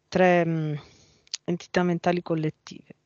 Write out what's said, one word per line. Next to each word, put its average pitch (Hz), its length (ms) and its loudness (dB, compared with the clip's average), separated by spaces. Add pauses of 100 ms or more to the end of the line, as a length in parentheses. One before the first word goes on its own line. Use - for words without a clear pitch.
tre, 180 380 4
mm, 160 280 -2 (720)
entità 175 380 -2
mentali 175 380 0
collettive. - 760 -6 (100)